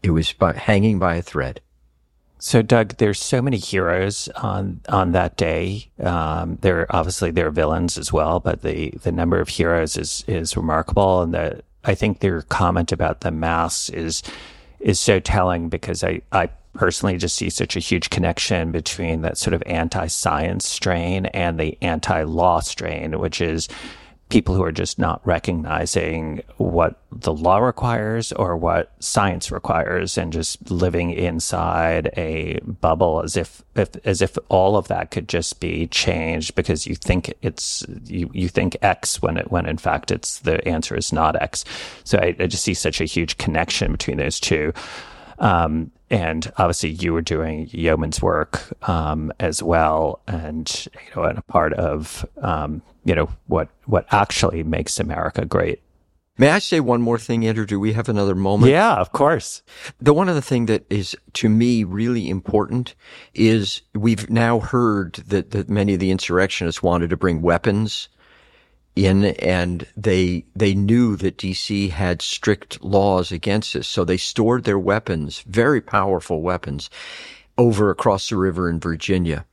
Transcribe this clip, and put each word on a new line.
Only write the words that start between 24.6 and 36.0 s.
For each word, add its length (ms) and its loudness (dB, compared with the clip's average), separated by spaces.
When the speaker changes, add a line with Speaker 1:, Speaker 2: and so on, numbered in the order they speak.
Speaker 2:
are 80 0
just 260 -4
not 300 0
recognizing 1120 -2
what 460 0
the 220 -2
law 240 4
requires 760 0
or 240 -2
what 460 0
science 500 0
requires 680 -2
and 140 -4
just 400 -6
living 400 0
inside 1040 0
a 440 -4
bubble 640 0
as 140 -6
if, 260 -4
if, 140 0
as 160 0
if 160 0
all 300 4
of 100 -2
that 240 -4
could 160 -6
just 320 -4
be 280 -4
changed 680 -2